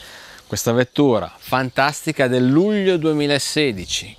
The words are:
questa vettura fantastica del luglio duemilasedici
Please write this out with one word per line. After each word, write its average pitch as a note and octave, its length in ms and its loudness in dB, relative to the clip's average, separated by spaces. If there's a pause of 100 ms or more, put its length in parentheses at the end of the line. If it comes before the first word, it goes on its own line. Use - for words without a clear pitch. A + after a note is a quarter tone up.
(480)
questa A2+ 240 -2
vettura A#2+ 680 2
fantastica C3+ 920 -2
del B2+ 200 2
luglio F#3+ 500 2
duemilasedici D3 1200 -2